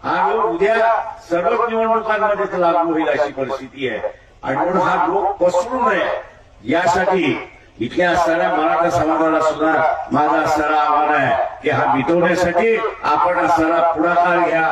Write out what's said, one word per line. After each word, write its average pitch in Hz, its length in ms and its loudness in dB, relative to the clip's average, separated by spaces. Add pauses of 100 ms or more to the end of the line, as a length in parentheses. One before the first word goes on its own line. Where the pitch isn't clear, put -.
हा - 280 0
रोग 220 220 0
उद्या 208 220 2 (540)
सर्वच 226 400 0
निवडणुकांमध्ये 214 920 -2
लागू 170 300 2
होईल 156 180 0
अशी 143 220 0
परिस्थिती 131 580 -6
आहे 107 220 -6 (320)
आणि 135 120 -2
म्हणून 180 220 0
हा 180 280 2
रोग 196 260 0 (120)
पसरू 240 460 0
नये 165 200 0 (640)
यासाठी 175 640 2 (420)
इथल्या 170 320 0
असणाऱ्या 165 380 2
मराठा 170 400 0
समाजाला 160 520 0
सुद्धा, 156 300 0 (400)
माझं 151 260 2
असणारं 156 380 0
आव्हान 151 400 2
आहे 160 180 0 (300)
की 143 60 0
हा 123 240 0
मिटवण्यासाठी 175 840 2 (280)
आपण 170 420 0
असणारा 165 460 2
पुढाकार 175 480 2
घ्या. 160 320 0